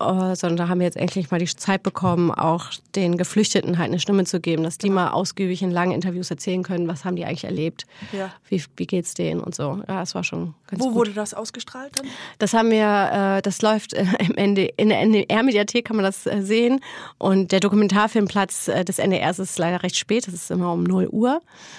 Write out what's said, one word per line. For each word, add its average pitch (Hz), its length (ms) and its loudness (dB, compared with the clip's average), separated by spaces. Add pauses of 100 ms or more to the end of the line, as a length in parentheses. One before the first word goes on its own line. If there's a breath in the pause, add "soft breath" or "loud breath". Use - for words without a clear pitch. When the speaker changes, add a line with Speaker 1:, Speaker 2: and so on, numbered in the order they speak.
Speaker 1:
äh, 185 360 2
sondern 170 200 0
da 170 120 0
haben 180 120 2
wir 180 60 4
jetzt 170 100 -2
endlich 175 340 -2
mal 175 80 2
die 175 80 0
Zeit - 360 0
bekommen, 175 480 0
auch 165 400 0 (240)
den 175 240 2
Geflüchteten 180 580 0
halt 160 140 0
eine 170 100 0
Stimme 196 240 2
zu 180 160 -2
geben, 160 220 0
dass 165 160 -4
die 208 100 -2
Speaker 2:
Genau. 190 140 2
Speaker 1:
mal 170 80 0
ausgiebig 180 500 -2
in 185 100 0
langen 180 220 0
Interviews 180 380 -4
erzählen 180 320 -4
können, 175 260 -2
was 156 160 -6
haben 180 120 -4
die 170 100 -6
eigentlich - 180 -6
erlebt, 165 400 -4 (280 loud breath)
Speaker 2:
Ja. 190 180 -6 (180 loud breath)
Speaker 1:
wie, 180 140 -2 (140)
wie 175 100 -6
geht's 175 260 -4
denen 170 280 -4
und 180 140 -8
so. 147 320 -6
Ja, 190 140 -6
es 180 140 -8
war 175 100 -4
schon 170 300 -6 (120)
ganz 196 160 -6
Speaker 2:
Wo 262 60 0
Speaker 1:
gut. 226 60 -2
Speaker 2:
wurde 226 180 2
das 208 220 -6
ausgestrahlt 240 640 -12
dann? 269 80 -8 (320 loud breath)
Speaker 1:
Das 220 160 2
haben 226 160 6
wir, 202 680 4
äh, 190 40 0
das - 180 -2
läuft, 214 320 2
äh, 190 140 2 (140)
im 180 160 2
N 202 180 2
D, 190 240 2
in 214 100 4
der 151 120 4
N 220 120 6
D 202 160 4
R-Mediathek 226 560 2
kann 220 120 -4
man 196 100 2
das, - 200 -4
äh, 208 140 0
sehen. 233 400 2 (380 loud breath)
Und 190 340 4
der 190 80 4
Dokumentarfilmplatz, 202 1080 2
äh, - 160 0
des 185 140 -4
N 202 120 2
D 185 120 2
Rs 175 180 0
ist - 180 -6
leider 175 240 0
recht 180 140 -4
spät, 226 300 -2
das 185 60 -10
ist - 180 -12
immer 175 220 -2
um 175 120 0
null 185 260 2
Uhr. 247 320 0 (360 loud breath)